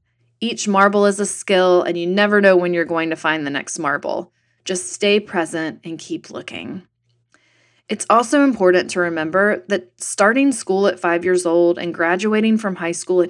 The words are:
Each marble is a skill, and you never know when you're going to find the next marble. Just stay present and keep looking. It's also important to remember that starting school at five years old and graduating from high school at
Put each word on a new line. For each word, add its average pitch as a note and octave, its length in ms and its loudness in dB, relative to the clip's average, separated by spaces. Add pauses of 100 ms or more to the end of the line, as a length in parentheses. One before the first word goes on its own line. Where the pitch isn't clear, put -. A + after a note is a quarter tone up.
(420)
Each A3+ 260 -6
marble G3+ 380 4
is G3+ 120 2
a G3+ 80 -2
skill, F#3 560 2
and E3+ 160 -2
you E3+ 80 -4
never G3+ 360 2
know F#3+ 160 6
when F3 160 0
you're E3+ 100 0
going E3 260 -2
to D#3+ 60 -4
find D#3 320 -2
the C#3 40 -6
next - 280 -8
marble. C#3+ 540 -6 (320)
Just - 260 -8
stay G#3 300 0
present E3 640 -8
and E3 120 -12
keep - 320 -12
looking. - 540 -14 (1040)
It's - 220 -8
also A#3+ 340 4
important F#3 460 2
to F#3 100 -4
remember F3 680 0
that G3 260 -4
starting C4 560 2
school G3 360 0
at - 120 -2
five E3+ 240 -2
years F3+ 220 0
old E3+ 320 2
and E3+ 160 -6
graduating G#3+ 640 0
from G3+ 180 -4
high E3+ 160 -6
school F3+ 300 0
at E3+ 80 0